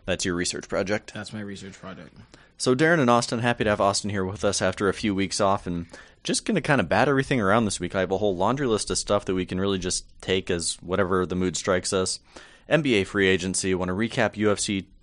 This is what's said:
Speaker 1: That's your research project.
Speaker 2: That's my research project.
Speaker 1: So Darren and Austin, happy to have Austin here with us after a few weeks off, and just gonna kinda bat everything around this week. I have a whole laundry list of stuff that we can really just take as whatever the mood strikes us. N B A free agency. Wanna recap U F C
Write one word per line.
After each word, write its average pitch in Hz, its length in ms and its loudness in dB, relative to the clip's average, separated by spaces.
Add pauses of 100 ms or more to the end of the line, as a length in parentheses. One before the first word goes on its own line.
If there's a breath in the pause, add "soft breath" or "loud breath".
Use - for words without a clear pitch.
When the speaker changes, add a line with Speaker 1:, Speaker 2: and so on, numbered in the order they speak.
Speaker 1:
That's 90 180 -2
your 90 120 0
research 87 340 -4
project. 101 440 -2
Speaker 2:
That's 104 200 -10
my 107 80 -8
research 98 320 -12
project. - 440 -18 (400 loud breath)
Speaker 1:
So 131 160 2
Darren 160 260 4
and 123 100 4
Austin, 120 300 4
happy 120 260 0
to 107 40 4
have 104 120 2
Austin 101 300 2
here 101 120 -2
with 95 220 -4
us 101 160 0
after 98 260 2
a 92 60 4
few 104 200 0
weeks 95 280 0
off, 98 260 2
and 87 200 -6 (360 loud breath)
just - 220 -4
gonna 214 160 0
kinda 131 220 2
bat 107 260 2
everything 135 320 2
around 104 240 4
this 98 160 -4
week. 90 140 -6
I 98 40 0
have 90 120 0
a 95 60 0
whole 98 200 0
laundry 127 300 0
list 107 240 -2
of 90 60 -2
stuff 101 280 0
that 95 100 0
we 92 100 0
can 90 140 -6
really 98 200 -2
just 87 260 -4 (160)
take 95 280 0
as 85 300 -2
whatever 92 460 0
the 87 100 -6
mood 90 220 -2
strikes 92 340 0
us. 92 300 -2 (480 loud breath)
N 151 120 2
B 131 140 2
A 98 100 2
free 98 220 2
agency. 95 480 0
Wanna 90 180 -2
recap 110 420 -2
U 104 160 2
F 98 80 0
C 98 280 -4 (160)